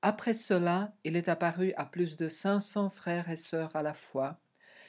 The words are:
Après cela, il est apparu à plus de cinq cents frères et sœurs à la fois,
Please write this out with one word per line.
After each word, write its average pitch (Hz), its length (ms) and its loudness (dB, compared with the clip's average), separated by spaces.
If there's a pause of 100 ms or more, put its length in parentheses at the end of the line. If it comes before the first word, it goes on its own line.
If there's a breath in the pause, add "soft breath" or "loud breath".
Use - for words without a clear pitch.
Après 214 320 2
cela, 185 600 2 (100)
il 160 120 -2
est 170 120 2
apparu 175 480 2
à 147 100 -4
plus 170 300 -2
de 160 140 -2
cinq 196 300 2
cents 202 300 0
frères 170 400 -4
et 165 80 -4
sœurs 160 380 -4
à 156 80 0
la 151 100 0
fois, 135 460 -4 (500 loud breath)